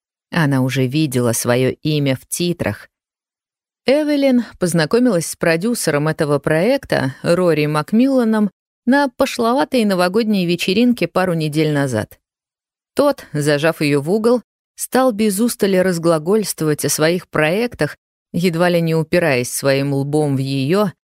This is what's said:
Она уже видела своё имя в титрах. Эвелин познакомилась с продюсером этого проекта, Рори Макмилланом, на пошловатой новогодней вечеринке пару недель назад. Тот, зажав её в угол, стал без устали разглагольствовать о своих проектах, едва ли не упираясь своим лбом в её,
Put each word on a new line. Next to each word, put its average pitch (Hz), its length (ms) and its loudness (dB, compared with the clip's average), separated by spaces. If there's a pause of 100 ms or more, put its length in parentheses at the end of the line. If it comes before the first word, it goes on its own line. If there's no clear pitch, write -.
(300)
Она 139 320 0
уже 131 240 0
видела 127 460 0
своё 120 380 0 (120)
имя 143 320 0
в - 120 -10
титрах. - 600 -6 (960)
Эвелин 277 600 2 (160)
познакомилась 170 680 0
с - 80 -10
продюсером 165 720 0
этого 147 320 0
проекта, 156 880 0
Рори 165 420 2
Макмилланом, 220 840 0 (360)
на 277 220 2
пошловатой 254 760 -2
новогодней 196 640 0
вечеринке 190 640 0
пару 185 260 0
недель 156 380 0
назад. 131 480 -2 (720)
Тот, 277 380 0
зажав 147 480 0
её 143 200 0
в 143 100 -8
угол, 226 320 0 (380)
стал 262 320 0
без 202 260 0
устали 208 380 0
разглагольствовать 170 1080 0
о - 20 0
своих 160 400 0
проектах, 165 720 -2 (340)
едва 175 380 0
ли 170 100 2
не 165 140 0
упираясь 156 580 0
своим 139 400 0
лбом 143 420 0
в 131 40 -2
её, 139 520 0 (160)